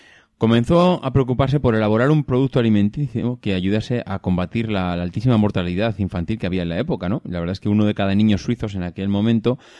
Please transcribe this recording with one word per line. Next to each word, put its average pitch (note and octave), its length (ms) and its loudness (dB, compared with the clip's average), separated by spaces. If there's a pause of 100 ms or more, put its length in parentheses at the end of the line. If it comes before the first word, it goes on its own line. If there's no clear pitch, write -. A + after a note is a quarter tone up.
(380)
Comenzó C#3 680 4
a C3 80 -4
preocuparse C3 480 0
por B2+ 140 2
elaborar A2 360 2
un D3+ 140 4
producto B2+ 340 0
alimenticio A#2 840 0
que G2+ 140 -2
ayudase G2+ 520 -2
a G2 140 -6
combatir F#2+ 500 -2
la, F2+ 260 -2
la F2 60 -4
altísima G#2+ 340 0
mortalidad G2+ 640 0
infantil F#2+ 400 -4
que G2 80 -6
había F2+ 160 -2
en E2+ 80 -4
la E2 80 -4
época, A2+ 300 -4
¿no? A2 160 -2
La F2 160 -6
verdad E2+ 120 -4
es G2 80 -8
que - 80 -4
uno G#2 160 4
de G#2 100 0
cada G2 200 -2
niño G#2+ 240 4
suizos A2+ 360 -4
en F#2+ 80 -6
aquel F2+ 260 -6
momento A2+ 500 0 (220)